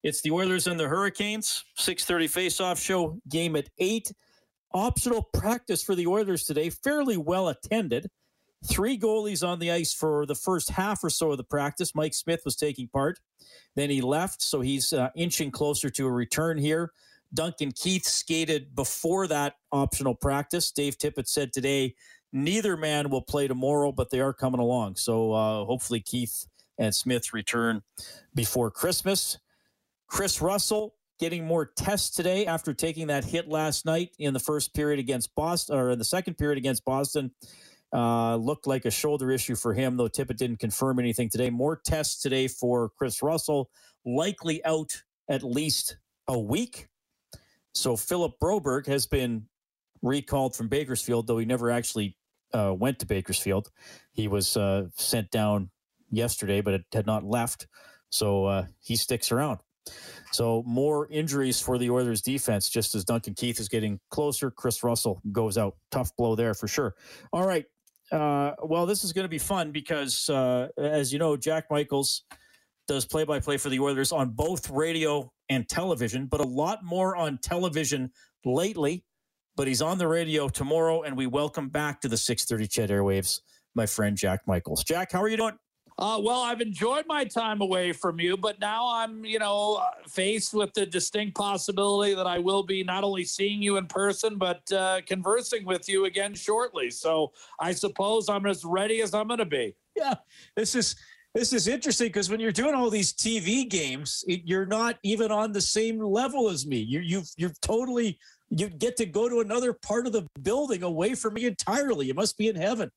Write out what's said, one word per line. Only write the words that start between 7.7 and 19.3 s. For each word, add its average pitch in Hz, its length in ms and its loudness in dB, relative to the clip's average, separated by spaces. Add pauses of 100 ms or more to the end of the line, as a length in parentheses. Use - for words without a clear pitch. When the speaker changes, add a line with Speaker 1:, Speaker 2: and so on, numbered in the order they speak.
Speaker 1:
Three 226 320 2
goalies 208 440 0
on 175 160 0
the 170 120 -2
ice 170 240 0
for 147 320 0
the 143 80 -2
first 180 340 -2
half 196 340 -2
or 170 60 0
so 160 220 0
of 139 80 0
the - 60 -8
practice. 147 500 -2
Mike 156 180 0
Smith 165 320 -2
was 135 120 -2
taking 135 320 -4
part. 143 300 0 (560)
Then 143 140 0
he 139 140 2
left, 151 400 0
so - 180 0
he's, 131 320 0
uh, 127 240 2
inching 165 340 -2
closer 147 380 0
to 135 180 -2
a 127 60 0
return 151 460 0
here. 156 340 0 (400)
Duncan 156 400 -4
Keith 185 320 -2
skated 151 680 0
before 165 540 0
that 143 260 0 (180)